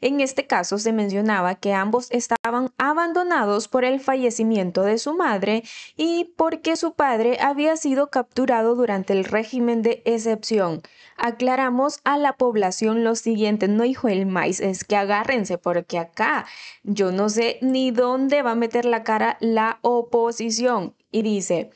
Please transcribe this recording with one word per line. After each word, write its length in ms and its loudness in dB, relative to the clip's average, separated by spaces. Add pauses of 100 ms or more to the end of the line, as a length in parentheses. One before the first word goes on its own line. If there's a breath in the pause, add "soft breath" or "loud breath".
En 200 0
este 260 -2
caso 320 0
se 140 0
mencionaba 640 0
que 180 -2
ambos 360 0
estaban 680 -2
abandonados 880 0
por 160 0
el 160 0
fallecimiento 840 0
de 160 2
su 160 -4
madre 480 0 (340 loud breath)
y 400 -2
porque 400 0
su 180 -4
padre 460 2
había 360 2
sido 340 0
capturado 640 0
durante 380 0
el 120 2
régimen 580 0
de 220 0
excepción. 760 0 (380 loud breath)
Aclaramos 840 0
a 120 2
la 180 2
población 680 0
lo 140 2
siguiente". 500 0
No, 180 2
hijo 220 -2
del 200 2
maíz, 340 0
es 240 -4
que 100 -2
agárrense 640 0
porque 400 -2
acá 480 -2 (380 loud breath)
yo 260 0
no 180 2
sé 320 0
ni 300 2
dónde 520 2
va 100 0
a 20 0
meter 300 0
la 180 0
cara 380 0
la 420 0
oposición. 1120 0 (160)
Y 120 0
dice, 540 -2